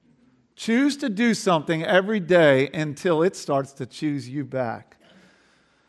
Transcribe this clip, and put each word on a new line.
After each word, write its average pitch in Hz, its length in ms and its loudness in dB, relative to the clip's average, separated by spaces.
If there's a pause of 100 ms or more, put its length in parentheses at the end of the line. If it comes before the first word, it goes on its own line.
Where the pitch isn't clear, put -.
(560)
Choose 269 420 0
to 285 100 -6
do 220 260 0
something 165 480 0
every 196 380 2
day 151 480 4
until 151 540 -2
it 185 140 0
starts 139 360 -4
to 131 140 -12
choose 143 420 -6
you 135 160 -8
back. 120 520 -8 (920)